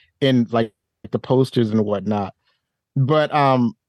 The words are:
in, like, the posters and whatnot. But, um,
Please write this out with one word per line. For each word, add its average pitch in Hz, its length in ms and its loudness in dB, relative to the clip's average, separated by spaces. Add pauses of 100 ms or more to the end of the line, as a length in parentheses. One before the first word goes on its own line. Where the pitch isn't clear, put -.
(200)
in, 127 300 2
like, 113 220 -2 (400)
the 123 80 -4
posters 127 500 0
and 110 140 0
whatnot. 101 500 -4 (600)
But, 147 360 0
um, 135 420 2 (140)